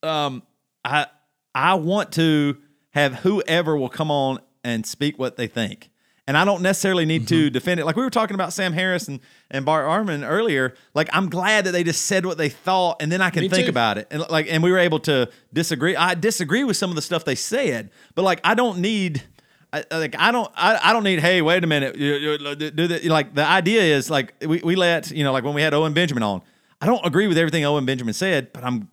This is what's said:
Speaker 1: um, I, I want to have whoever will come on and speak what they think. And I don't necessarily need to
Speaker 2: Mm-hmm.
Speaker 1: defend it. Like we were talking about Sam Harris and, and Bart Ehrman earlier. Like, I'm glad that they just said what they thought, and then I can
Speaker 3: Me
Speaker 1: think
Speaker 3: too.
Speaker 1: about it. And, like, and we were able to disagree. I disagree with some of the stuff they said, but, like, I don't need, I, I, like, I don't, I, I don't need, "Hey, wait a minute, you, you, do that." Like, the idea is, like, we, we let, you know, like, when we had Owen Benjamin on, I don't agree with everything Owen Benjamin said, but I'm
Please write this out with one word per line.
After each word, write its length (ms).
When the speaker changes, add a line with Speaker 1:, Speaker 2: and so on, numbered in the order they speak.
Speaker 1:
um, 400
I, 220
I 200
want 380
to 440
have 260
whoever 600
will 140
come 200
on 300
and 200
speak 320
what 200
they 100
think. 440
And 100
I 60
don't 180
necessarily 420
need 240
to 180
Speaker 2:
Mm-hmm. 60
Speaker 1:
defend 280
it. 40
Like 120
we 80
were 60
talking 260
about 160
Sam 200
Harris 360
and, 100
and 160
Bart 200
Ehrman 400
earlier. 480
Like, 180
I'm 160
glad 360
that 80
they 100
just 240
said 180
what 140
they 100
thought, 540
and 80
then 100
I 100
can 120
Speaker 3:
Me 60
Speaker 1:
think 180
Speaker 3:
too. 40
Speaker 1:
about 280
it. 100
And, 220
like, 180
and 140
we 80
were 80
able 220
to 280
disagree. 440
I 180
disagree 480
with 140
some 140
of 60
the 60
stuff 220
they 100
said, 560
but, 80
like, 220
I 100
don't 240
need, 420
I, 180
I, 80
like, 180
I 140
don't, 240
I, 260
I 120
don't 100
need, 160
"Hey, 240
wait 220
a 20
minute, 300
you, 180
you, 240
do 320
that." 200
Like, 280
the 100
idea 380
is, 260
like, 240
we, 160
we 140
let, 340
you 140
know, 80
like, 100
when 120
we 80
had 120
Owen 180
Benjamin 300
on, 180
I 60
don't 180
agree 220
with 100
everything 280
Owen 200
Benjamin 300
said, 380
but 100
I'm 300